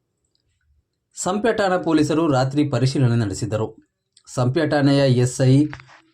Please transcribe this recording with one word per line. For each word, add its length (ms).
ಸಂಪ್ಯ 400
ಠಾಣಾ 240
ಪೊಲೀಸರು 540
ರಾತ್ರಿ 380
ಪರಿಶೀಲನೆ 460
ನಡೆಸಿದರು. 640
ಸಂಪ್ಯ 340
ಠಾಣೆಯ 460
ಎಸ್ 280
ಐ 240